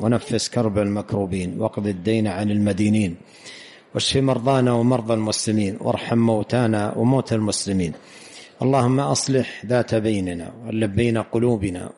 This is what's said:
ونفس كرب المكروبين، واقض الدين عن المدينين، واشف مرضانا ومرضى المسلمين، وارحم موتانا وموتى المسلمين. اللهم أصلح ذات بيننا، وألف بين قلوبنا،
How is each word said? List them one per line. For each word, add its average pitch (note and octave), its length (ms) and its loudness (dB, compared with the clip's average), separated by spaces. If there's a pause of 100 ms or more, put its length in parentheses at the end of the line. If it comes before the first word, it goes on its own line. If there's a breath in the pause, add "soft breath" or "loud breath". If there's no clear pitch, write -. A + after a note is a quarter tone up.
ونفس A2+ 480 0
كرب A2 300 0
المكروبين، G2+ 840 -2
واقض G#2+ 260 -2
الدين G#2+ 400 0
عن G#2 240 -2
المدينين، G#2 680 2 (760 loud breath)
واشف - 220 0
مرضانا B2+ 560 2
ومرضى A#2 420 2
المسلمين، G#2+ 640 0
وارحم A#2 380 -2
موتانا A2 800 2
وموتى B2 380 2
المسلمين. G2 580 -2 (680 loud breath)
اللهم C3 380 2
أصلح C3+ 680 -2
ذات A#2 280 0
بيننا، F#2+ 580 -2 (140)
وألف A2 240 -2
بين A2+ 280 2
قلوبنا، G#2+ 800 0